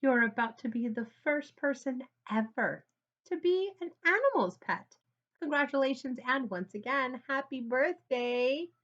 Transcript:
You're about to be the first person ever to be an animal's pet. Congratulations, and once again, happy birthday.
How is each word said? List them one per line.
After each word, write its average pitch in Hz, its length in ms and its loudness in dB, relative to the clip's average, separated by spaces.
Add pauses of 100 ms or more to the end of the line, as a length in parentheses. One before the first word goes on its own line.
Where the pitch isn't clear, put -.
You're 247 220 6
about 226 340 -2
to 247 100 -6
be 233 200 -2
the 226 180 -4 (180)
first 294 320 -2
person 269 460 -2 (280)
ever 220 540 -2 (420)
to 359 100 -4
be 370 440 2
an 349 100 -6 (140)
animal's 381 540 4
pet. - 380 -6 (440)
Congratulations, 277 840 0
and 254 240 0
once 180 240 -6
again, 254 540 -4
happy 269 320 -4
birthday. 254 1080 0 (160)